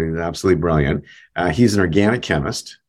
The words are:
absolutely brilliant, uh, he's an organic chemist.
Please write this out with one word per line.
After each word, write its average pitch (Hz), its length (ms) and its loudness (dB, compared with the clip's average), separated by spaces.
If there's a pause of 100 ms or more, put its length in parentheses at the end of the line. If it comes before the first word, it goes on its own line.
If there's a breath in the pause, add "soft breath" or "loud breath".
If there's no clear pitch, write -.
(180)
absolutely 85 420 0
brilliant, 73 440 0 (320 loud breath)
uh, 87 140 -2
he's 104 240 2
an 101 60 2
organic 101 420 2
chemist. - 560 -6 (100)